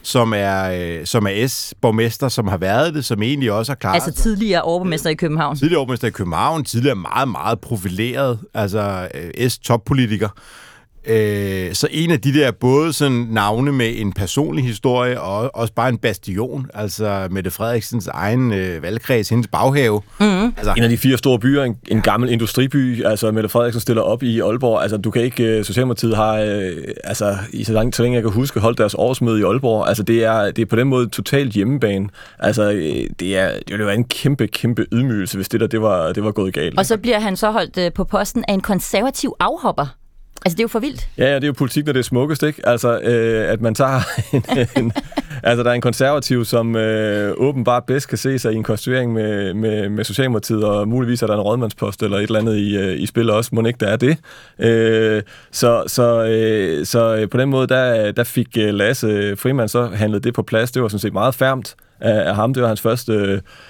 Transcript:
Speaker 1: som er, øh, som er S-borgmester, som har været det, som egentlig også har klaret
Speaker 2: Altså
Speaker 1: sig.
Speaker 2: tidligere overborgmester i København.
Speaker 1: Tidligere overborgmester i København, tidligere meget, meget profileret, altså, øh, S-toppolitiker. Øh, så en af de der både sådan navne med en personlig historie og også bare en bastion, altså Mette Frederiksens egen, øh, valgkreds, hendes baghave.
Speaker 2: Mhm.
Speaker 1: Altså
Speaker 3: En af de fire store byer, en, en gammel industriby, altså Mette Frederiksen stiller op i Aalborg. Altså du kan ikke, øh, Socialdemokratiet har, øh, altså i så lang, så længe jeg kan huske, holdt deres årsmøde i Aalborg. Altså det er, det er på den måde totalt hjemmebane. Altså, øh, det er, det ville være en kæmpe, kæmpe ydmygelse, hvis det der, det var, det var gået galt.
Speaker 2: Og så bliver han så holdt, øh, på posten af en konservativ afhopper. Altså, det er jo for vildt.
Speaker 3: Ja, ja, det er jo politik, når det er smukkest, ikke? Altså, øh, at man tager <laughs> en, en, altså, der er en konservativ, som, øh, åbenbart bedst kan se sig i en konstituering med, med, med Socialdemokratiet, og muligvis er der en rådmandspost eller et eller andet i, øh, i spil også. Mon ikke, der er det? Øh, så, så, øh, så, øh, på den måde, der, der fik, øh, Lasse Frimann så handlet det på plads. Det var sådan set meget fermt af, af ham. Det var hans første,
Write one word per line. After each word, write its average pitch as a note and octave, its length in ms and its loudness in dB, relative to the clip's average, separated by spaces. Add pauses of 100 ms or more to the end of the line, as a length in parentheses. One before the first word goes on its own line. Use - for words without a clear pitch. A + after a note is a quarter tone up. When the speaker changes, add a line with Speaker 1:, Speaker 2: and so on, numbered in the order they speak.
Speaker 1:
som A2+ 320 2
er, G2 360 0 (280)
øh, D2+ 60 -12
som G#2+ 220 0
er G#2 200 0
S-borgmester, A#2 800 -2
som A2+ 180 -2
har F#2+ 100 0
været A2+ 360 0
det, C#3+ 120 -4
som G#2 180 -2
egentlig C3 280 0
også A2+ 200 -2
har C3+ 40 -6
klaret F#2+ 200 -2
Speaker 2:
Altså D3+ 160 -2
Speaker 1:
sig. - 40 -14
Speaker 2:
tidligere G3+ 460 2
overborgmester E3+ 480 -2
i D#3 40 0
København. D3+ 440 -2
Speaker 1:
Tidligere D#3 200 2
overborgmester B2+ 300 -2
i G#2 40 0
København, G#2+ 520 -2
tidligere A#2+ 320 0
meget, A2+ 320 -4
meget G2 320 -4
profileret, A2+ 800 -2 (140)
altså, G2+ 600 -2
øh, F2 360 -4
S-toppolitiker. A2+ 800 0 (800)
Øh, G2+ 640 0
så C#3 180 -2
en E3 200 0
af D3+ 100 2
de C#3+ 120 2
der C#3 180 4
både C#3 420 2
sådan B2 360 0
navne A2 420 2
med A#2+ 260 0
en G#2 160 -2
personlig C#3+ 520 -2
historie B2 560 0
og G#2 340 -4
også A2+ 180 -4
bare A#2+ 160 0
en A#2+ 80 0
bastion, A#2 760 -4
altså G2+ 580 -4
Mette F#2 200 -4
Frederiksens A2+ 560 -4
egen, A2+ 460 0
øh, F#2 300 -4
valgkreds, A2 460 -2
hendes A2+ 180 2
baghave. A#2 540 2 (180)
Speaker 2:
Mhm. G#3 100 6 (280)
Speaker 1:
Altså - 200 0
Speaker 3:
En A2+ 60 4
af A#2 60 4
de A#2+ 80 2
fire C3 200 4
store B2+ 220 2
byer, C#3 240 2
en, A#2+ 120 -2 (120)
en A2 140 2
gammel A2+ 280 2
industriby, B2 760 0
altså A2 260 2
Mette G#2+ 180 0
Frederiksen A#2 320 0
stiller A#2 220 2
op B2 200 0
i A2+ 160 0
Aalborg. A2 420 2
Altså G#2 160 -2
du G2+ 140 -2
kan A#2+ 100 2
ikke, B2 220 0
øh, A2 220 2
Socialdemokratiet A#2 500 0
har, G#2+ 180 2
øh, G#2 380 -2 (320)
altså G#2 320 -2 (180)
i A2+ 100 -6
så A2 100 -2
lang, A2 220 2
så - 80 0
længe B2 120 2
jeg A#2 80 2
kan A2 80 0
huske, A#2 280 0
holdt A#2 180 2
deres G#2 200 2
årsmøde A2+ 420 2
i G#2 40 2
Aalborg. A2 440 2
Altså A2+ 160 0
det A2+ 200 2
er, A2 280 2
det A#2+ 100 -2
er A2 40 2
på A2+ 100 0
den B2 120 4
måde B2+ 220 2
totalt C3+ 440 -2
hjemmebane. G#2 560 2 (300)
Altså, G#2 320 2
øh, D#2 240 -2 (240)
det F#2+ 180 -2
er, F#2 140 2
det - 180 -10
ville G#2 160 -4
være G2+ 100 0
en A#2+ 120 2
kæmpe, C3+ 400 0
kæmpe A2+ 440 -2
ydmygelse, A2 460 0
hvis F#2+ 120 -6
det A#2 100 0
der, A2 80 2
det A2 140 -2
var, F2+ 320 2
det G2+ 100 -2
var G#2+ 80 0
gået F#2+ 220 -2
galt. D#2 260 -2
Speaker 2:
Og G3 60 2
så A3+ 120 0
bliver A3 220 0
han G#3 160 -2
så G#3+ 160 0
holdt, G3 260 -2
øh, F3 160 0
på F#3+ 100 -2
posten G#3 440 -2
af G#3 60 0
en F#3+ 80 0
konservativ G#3+ 800 -2
afhopper. F#3+ 460 0 (600)
Altså, E3+ 100 0
det D#3+ 40 -2
er A3+ 40 2
jo A3+ 40 2
for A3+ 120 -2
vildt. C4+ 280 -4 (100)
Speaker 3:
Ja, B2+ 120 2
ja, C#3+ 60 2
det C3+ 80 0
er D3 40 0
jo D3 60 0
politik, D3 320 0
når D3 80 0
det B2+ 60 4
er A#2+ 40 2
smukkest, C#3 400 0
ikke? D3+ 240 -2
Altså, A#2 320 2
øh, A2+ 520 2
at A2 100 0
man A2+ 140 2
tager C3+ 240 2 (200)
<laughs> - 140 -4
en, C3 100 2 (340)
en, A#2 140 0 (520)
altså, A#2+ 200 2
der A#2+ 60 4
er A#2+ 40 4
en A#2+ 80 0
konservativ, B2+ 640 0
som, A#2 300 2
øh, G#2+ 600 0
åbenbart B2 500 2
bedst C3+ 200 -2
kan A#2+ 100 -4
se C3+ 220 -2
sig A2+ 140 0
i - 20 0
en A2 80 -2
konstituering A#2+ 500 -2
med, G#2 400 -2
med, G#2+ 360 -2
med G#2+ 140 -2
Socialdemokratiet, A2 600 0
og G#2 240 2
muligvis A#2+ 340 0
er A2+ 60 0
der G#2+ 60 2
en G#2+ 60 2
rådmandspost G#2+ 640 -2
eller G2+ 140 0
et G#2 60 0
eller A2 160 0
andet A2 180 0
i, G2+ 200 0
øh, F#2+ 240 -2
i F#2+ 40 -2
spil A2+ 240 0
også. A2 240 0
Mon A2+ 120 0
ikke, A#2+ 140 0
der G#2 80 0
er G2+ 100 2
det? C3+ 200 2 (420)
Øh, A2+ 600 4 (300)
så, A#2 360 2
så, A#2 380 2
øh, G#2+ 600 2
så, A2+ 300 2
øh, G#2+ 140 0
på - 80 0
den C3 120 2
måde, C3 180 2
der, A#2+ 440 2
der A#2 120 -2
fik, A#2+ 240 -2 (100)
øh, G#2+ 160 2
Lasse G#2 600 0
Frimann B2+ 340 0
så A#2+ 180 0
handlet G#2+ 360 0
det A#2+ 100 0
på A2 100 -2
plads. A2+ 280 0
Det C3 100 0
var A#2 60 2
sådan G2+ 120 -4
set G2+ 140 -2
meget A2 220 0
fermt C3 400 -2 (260)
af, G#2+ 280 2
af G2+ 60 0
ham. A2+ 180 2
Det C3 80 0
var A#2+ 60 4
hans A2 140 0
første, G#2 600 0 (280)